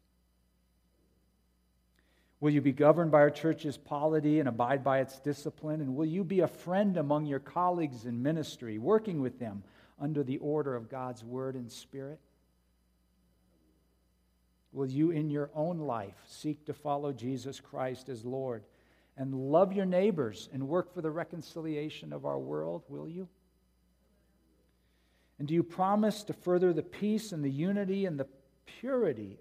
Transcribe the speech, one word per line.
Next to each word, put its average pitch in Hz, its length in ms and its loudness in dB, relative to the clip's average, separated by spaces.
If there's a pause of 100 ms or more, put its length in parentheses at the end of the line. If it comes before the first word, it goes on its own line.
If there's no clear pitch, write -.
(2500)
Will 147 120 4
you 147 100 4
be 135 100 4
governed 156 380 6
by 151 80 10
our 147 100 10
church's 156 480 -2
polity 151 640 2
and 139 80 2
abide 123 340 0
by 135 180 4
its 131 200 -4
discipline? 151 600 -4
And 131 120 -4
will 156 120 0
you 175 180 -2
be 185 160 2
a 160 80 6
friend 190 480 0
among 151 300 2
your 139 120 0
colleagues 156 680 -2
in 120 160 -2
ministry, 131 560 -2
working 190 420 2
with 127 180 -2
them 101 240 -8 (380)
under 147 220 -2
the 131 160 -4
order 147 360 -2
of 113 140 -8
God's 127 340 -8
Word 127 320 -8
and 123 160 -10
Spirit? 139 480 -14 (2500)
Will 139 140 -4
you, 143 240 2
in 156 180 0
your 147 260 -2
own 160 260 -2
life, 113 360 -6 (120)
seek - 360 -8
to 147 80 -8
follow 143 400 -4
Jesus 123 480 -8
Christ 131 480 -8
as 113 160 -10
Lord 127 400 -6 (540)
and 135 160 -4
love 156 400 4
your 196 100 0
neighbors 180 680 2
and 135 160 -6
work 175 280 -2
for 180 80 -8
the 156 80 -2
reconciliation 156 1000 -8
of 143 140 -8
our 139 140 -2
world? 156 500 -6
Will 143 180 -10
you? 175 220 -10 (2000)
And 143 80 -6
do 143 60 -2
you 170 100 4
promise 196 600 2
to - 100 -6
further 180 400 4
the 156 100 0
peace - 500 -2
and 156 120 -2
the 139 60 0
unity 190 560 0
and 160 120 -2
the 135 100 -4 (520)
purity 156 600 0